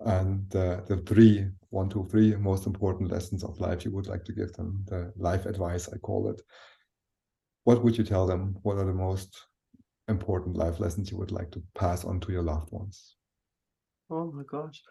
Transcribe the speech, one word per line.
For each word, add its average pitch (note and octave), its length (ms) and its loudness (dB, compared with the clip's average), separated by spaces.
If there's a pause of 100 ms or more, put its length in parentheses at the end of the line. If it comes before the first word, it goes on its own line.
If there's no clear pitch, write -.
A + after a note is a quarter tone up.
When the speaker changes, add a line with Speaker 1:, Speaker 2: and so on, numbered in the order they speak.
Speaker 1:
And, F#2+ 540 0
uh, F#2 320 0
the G2 100 0
three, G#2 500 8 (240)
one, F#2+ 180 -2
two, F#2+ 200 -4
three G#2+ 260 6
most G2 320 0
important F#2+ 440 -2
lessons F2 320 -4
of - 160 -8
life F2+ 240 -2
you G#2+ 80 -6
would G2 160 -6
like F#2+ 180 -8
to - 80 -8
give F#2+ 200 -6
them, F#2+ 320 -8
the F2+ 320 -8
life F#2 280 0
advice, F2 460 -4
I - 60 -10
call G2+ 320 -4
it. - 120 -8 (1200)
What A#2+ 200 6
would A2+ 140 4
you A2 60 2
tell F#2+ 240 2
them? F#2+ 340 0
What G2+ 160 -2
are G2 80 0
the F#2 80 0
most F#2 420 -4 (720)
important F#2 480 -2
life E2 240 0
lessons F#2+ 320 -4
you F#2+ 60 -6
would F#2 140 -6
like F2+ 200 -6
to F2 100 -12 (140)
pass F2+ 300 -2
on F#2 160 -4
to - 100 -6
your F2+ 120 -2
loved D#2+ 280 -2
ones? - 440 -12 (920)
Speaker 2:
Oh E3 220 -6
my C#3+ 120 -12
gosh. D3 480 -12